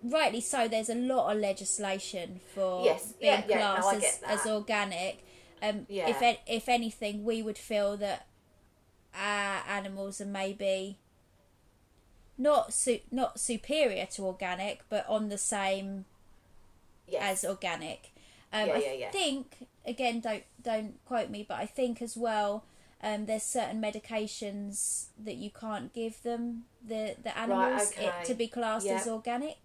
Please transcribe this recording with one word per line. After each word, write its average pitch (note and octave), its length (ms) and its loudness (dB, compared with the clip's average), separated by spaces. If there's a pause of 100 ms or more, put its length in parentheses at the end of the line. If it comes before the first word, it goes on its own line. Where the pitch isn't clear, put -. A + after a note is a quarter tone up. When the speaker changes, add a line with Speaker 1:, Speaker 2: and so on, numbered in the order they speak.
Speaker 1:
rightly A#3+ 380 2
so, A#3+ 260 2
there's A3 220 0
a A#3 60 0
lot B3 400 2
of G#3+ 60 2
legislation G3 1000 -2 (140)
for F#3 320 0
Speaker 2:
Yes, - 340 4
Speaker 1:
being C#4+ 120 8
Speaker 2:
yeah, G#3 140 4
yeah, G#3 120 6
no, G#3 160 4
I F#3 60 4
Speaker 1:
classed G3 200 6
Speaker 2:
get - 240 2
Speaker 1:
as, G#3 140 2
as G#3 60 0
Speaker 2:
that. A3 100 2
Speaker 1:
organic. G3+ 640 0 (420)
Um, G#3 280 0
Speaker 2:
Yeah. G3 200 0
Speaker 1:
if A#3 140 2
a-, A#3+ 240 6
if A#3 220 -2
anything, A3 560 0
we A3+ 180 0
would G#3+ 160 -4
feel G#3 400 0
that G3+ 280 -2 (880)
our G3+ 540 0
animals G3 520 -6
are G3+ 60 -6
maybe G3 720 -2 (1400)
not C#4 340 6
su-, - 280 2 (100)
not A#3+ 300 0
superior A#3 680 2
to - 180 -8
organic, F#3 640 -4
but G#3+ 200 0
on G#3+ 200 2
the G3+ 100 -4
same G3 680 0 (1000)
Speaker 2:
Yes. F#3+ 380 0
Speaker 1:
as - 40 0
organic. E3+ 640 -6 (420)
Um, G#3+ 160 2
Speaker 2:
Yeah, D3 60 4
Speaker 1:
I - 40 4
Speaker 2:
yeah, - 140 0
yeah. B2+ 180 -6
Speaker 1:
think, C#4 560 -2 (180)
again, A#3 360 -2
don't, A3 240 -4 (180)
don't A3 420 -4
quote A#3 260 -2
me, G#3 160 -8
but C#3 120 -6
I G3+ 80 -4
think A#3+ 340 -2
as A#3 160 -8
well, G#3+ 480 0 (380)
um, G#3+ 240 -2
there's A3 160 0
certain A3 400 -2
medications G#3 1200 -4 (160)
that G#3+ 140 -8
you G#3 140 -8
can't G#3+ 420 -6
give A3+ 300 -6
them, A#3 420 -4 (220)
the, G#3+ 360 -4
the A3 80 -6
Speaker 2:
Right, - 60 -6
Speaker 1:
animals, G3 560 4
it, - 60 -10
Speaker 2:
okay. - 260 -2
Speaker 1:
to B3+ 100 0
be A3+ 120 0
classed A3 400 -2
as A3 200 0
Speaker 2:
Yep. A3+ 80 -2
Speaker 1:
organic. B3 500 -4